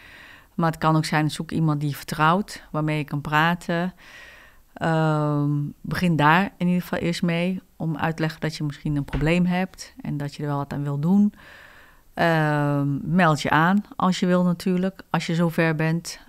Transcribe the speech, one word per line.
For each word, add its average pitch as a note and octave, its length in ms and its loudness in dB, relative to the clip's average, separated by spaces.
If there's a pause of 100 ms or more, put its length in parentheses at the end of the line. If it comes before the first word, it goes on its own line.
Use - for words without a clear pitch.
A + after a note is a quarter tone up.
(560)
Maar E3 160 0
het D#3+ 80 -12
kan D#3+ 160 4
ook D#3 100 2
zijn, D#3 260 0
zoek D#3+ 200 -10
iemand D#3 280 0
die D3 100 -2
je C3+ 60 -4
vertrouwt, - 760 -2
waarmee D3+ 260 -2
je D3+ 60 -2
kan D3 180 -6
praten. E3+ 720 0 (800)
Ehm, D3+ 760 0 (300)
begin E3+ 340 0
daar D#3 420 6
in F3 100 0
ieder F3+ 140 2
geval - 180 -6
eerst E3+ 220 -2
mee, F3 400 -2 (140)
om D#3+ 220 -4
uit D#3+ 180 -2
te E3 60 -8
leggen D#3 200 -4
dat D#3 140 -4
je - 80 -8
misschien D3 320 -4
een C#3+ 100 -2
probleem D#3+ 400 0
hebt F3+ 560 -4
en D3+ 160 -6
dat C#3+ 180 -8
je - 80 -12
er D3 60 -4
wel C#3+ 80 -2
wat C#3+ 160 -6
aan C#3+ 100 -6
wil C#3+ 160 -4
doen. G3+ 340 2 (800)
Ehm, D3 1000 0
meld D#3+ 260 4
je - 80 -4
aan F3+ 340 4 (120)
als F#3 240 0
je G3 60 0
wil F3+ 180 4
natuurlijk, F3+ 640 -2
als E3 160 -2
je E3 100 -2
zover E3 400 2
bent, D#3+ 540 -2